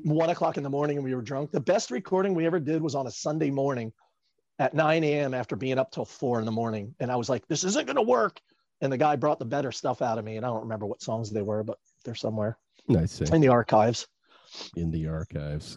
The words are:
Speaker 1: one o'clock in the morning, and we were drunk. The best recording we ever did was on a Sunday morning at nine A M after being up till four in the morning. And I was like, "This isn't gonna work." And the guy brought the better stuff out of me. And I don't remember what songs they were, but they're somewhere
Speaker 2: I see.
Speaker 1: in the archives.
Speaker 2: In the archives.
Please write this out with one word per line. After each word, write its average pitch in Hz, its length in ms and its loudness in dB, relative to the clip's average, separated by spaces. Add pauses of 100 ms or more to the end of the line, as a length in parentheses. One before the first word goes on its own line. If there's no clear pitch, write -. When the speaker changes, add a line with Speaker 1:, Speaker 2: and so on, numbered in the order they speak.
Speaker 1:
one 160 260 2
o'clock 165 280 -2
in 143 40 -2
the 139 80 -4
morning, 147 260 0
and 143 80 -2
we 131 80 -4
were 127 100 -2
drunk. 139 280 -6
The - 100 -2
best 185 300 2
recording 196 440 0
we 165 120 2
ever 170 140 2
did 156 200 0
was 151 140 -2
on 135 140 -2
a - 20 -8
Sunday 151 400 -2
morning 135 420 -2 (680)
at 135 140 2
nine 156 280 4
A 147 180 2
M 135 140 -2
after 123 220 -4
being 123 200 -2
up 131 140 2
till - 140 -6
four 120 340 -2
in 113 60 0
the 113 80 -2
morning. 110 480 -4
And 123 100 -2
I 123 60 0
was 120 120 -2
like, 123 200 -2
"This 156 160 -2
isn't 214 240 0
gonna 269 140 0
work." 226 380 2 (400)
And 139 120 0
the 127 40 0
guy 147 200 4
brought 147 240 0
the - 40 -8
better 135 280 -2
stuff 131 300 -4
out 113 160 0
of 110 60 -6
me. 110 120 -8
And 113 100 -4
I 123 40 -2
don't 110 120 -4
remember 110 240 -6
what - 160 -8
songs 113 300 -4
they 107 100 0
were, 107 220 -2
but 110 140 -8 (260)
they're 117 100 -8
somewhere 110 440 -2 (380)
Speaker 2:
I 82 100 4
see. - 260 -4
Speaker 1:
in 165 80 6
the 143 80 8
archives. 113 580 4 (720)
Speaker 2:
In 85 160 -2
the 80 160 -2
archives. 76 680 -6